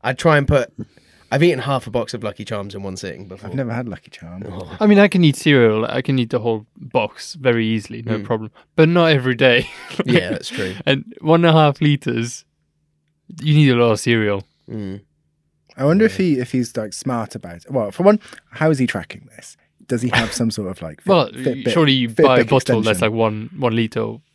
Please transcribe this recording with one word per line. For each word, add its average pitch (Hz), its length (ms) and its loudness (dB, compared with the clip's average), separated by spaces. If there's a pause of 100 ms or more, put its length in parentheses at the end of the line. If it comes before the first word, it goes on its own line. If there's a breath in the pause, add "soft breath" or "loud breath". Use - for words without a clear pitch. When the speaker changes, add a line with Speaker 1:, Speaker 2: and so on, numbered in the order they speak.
Speaker 1:
I'd 127 160 -4
try 156 180 4
and 143 100 0
put, 135 260 0 (580 soft breath)
I've 135 120 0
eaten 156 160 2
half 131 280 -4
a 107 40 -12
box 110 220 -4
of 110 100 -10
Lucky 104 220 -8
Charms 101 300 -10
in 98 80 -12
one 95 140 -10
sitting 92 300 -14
before. 98 220 -16
Speaker 2:
I've 127 60 -10
never 127 180 -4
had 123 160 -6
Lucky - 220 -14
Charms. 160 380 -16
Speaker 1:
Oh. - 300 -14
Speaker 3:
I 214 80 2
mean, 202 120 8
I 202 80 6
can 180 160 2
eat 143 120 4
cereal. 117 500 4
I 123 160 -4
can 135 180 -2
eat 113 100 -2
the 123 100 -4
whole 110 260 -4 (120)
box - 580 -6
very 120 300 0
easily, 110 380 -4
no 110 160 -4
Speaker 1:
Mm. 98 40 -10
Speaker 3:
problem. 110 280 -6 (240 soft breath)
But 160 140 4
not 170 220 4
every 127 240 0
day. 127 340 4 (180)
<laughs> - 180 -6
Speaker 1:
Yeah, - 260 0
that's - 180 -8
true. 95 260 -8 (100)
Speaker 3:
And - 360 -2
one 165 240 4
and 165 100 6
a - 20 8
half 147 240 4
liters, 135 640 -2 (960)
you 151 140 0
need 147 160 6
a 120 40 4
lot 120 160 4
of 104 80 0
cereal. 104 440 0 (260)
Speaker 1:
Mm. 101 320 -10 (760)
Speaker 2:
I 131 80 -4
wonder 190 200 4
if 202 140 -2
Speaker 1:
Yeah. 190 60 2
Speaker 2:
he, 143 140 0
if 123 120 -6
he's, 123 260 -2
like, 107 160 -8
smart 120 420 -6
about 87 300 -14
it. - 60 -16
Well, 110 200 -2
for - 120 -6
one, 208 160 6 (320 loud breath)
how 156 180 0
is 151 100 2
he 127 80 2
tracking - 480 -10
this? - 220 -20 (300)
Does 120 140 -2
he 123 80 -2
have 113 240 -2
some 117 180 -2
sort 98 180 -8
of, 92 120 -12
like, 78 200 -14
Fit-, - 80 -6
Speaker 3:
Well, 156 200 4
Speaker 2:
Fitbit, 127 360 -6
Speaker 3:
you, 123 60 0
surely 151 220 4
you 123 160 0
buy 127 300 4
a 120 40 4
Speaker 2:
Fitbit 113 60 -2
Speaker 3:
bottle 123 320 2
that's, 107 180 0
Speaker 2:
extension? - 20 0
Speaker 3:
like, 110 100 0
one, 110 460 -2
one 120 180 -2
litre. 113 420 -4 (180)